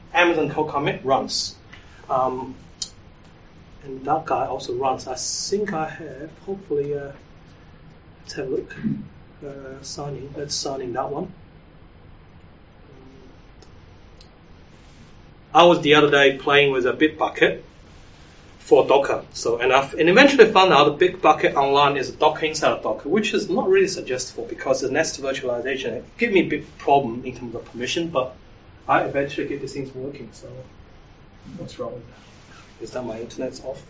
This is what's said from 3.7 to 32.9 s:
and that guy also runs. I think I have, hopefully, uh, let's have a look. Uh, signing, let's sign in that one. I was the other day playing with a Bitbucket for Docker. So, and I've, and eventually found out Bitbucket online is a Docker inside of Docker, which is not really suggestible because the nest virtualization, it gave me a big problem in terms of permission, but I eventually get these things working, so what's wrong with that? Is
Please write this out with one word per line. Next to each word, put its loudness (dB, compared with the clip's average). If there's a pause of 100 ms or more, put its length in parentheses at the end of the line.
and -14
that -2
guy -2
also -8
runs. -2
I -8
think -4
I -4
have, -14 (160)
hopefully, -4
uh, -10 (1120)
let's -18
have -8
a -8
look. -6 (680)
Uh, -16
signing, -12
let's -8
sign -6
in -8
that -4
one. -8 (4000)
I 8
was 6
the 6
other 6
day 6
playing 4
with 0
a 0
Bitbucket 0 (1000)
for 4
Docker. 2
So, -4
and 2
I've, 2
and 2
eventually 8
found 6
out 6
Bitbucket 4
online 4
is -4
a -10
Docker 2
inside 0
of -4
Docker, -4
which 0
is -2
not 0
really 4
suggestible -6
because -2
the -4
nest -2
virtualization, -4
it -12
gave -2
me 4
a 2
big -6
problem 0
in -10
terms -12
of -12
permission, -4
but -4 (520)
I 4
eventually -4
get -8
these -10
things -10
working, -12
so -20 (1080)
what's -14
wrong -8
with -16
that? -20
Is -14